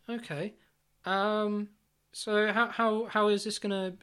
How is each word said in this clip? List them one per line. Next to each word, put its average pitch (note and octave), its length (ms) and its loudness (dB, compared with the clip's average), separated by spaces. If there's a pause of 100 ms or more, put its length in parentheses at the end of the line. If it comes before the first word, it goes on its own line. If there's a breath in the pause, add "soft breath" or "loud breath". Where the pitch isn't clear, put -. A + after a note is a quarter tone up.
Okay. G#3 440 -8 (520 soft breath)
Um, G#3 640 0 (420)
so G#3+ 400 2
how, A3+ 160 2
how, A3+ 380 0
how G#3+ 240 2
is G3+ 140 2
this G#3+ 140 -4
gonna F#3+ 460 -4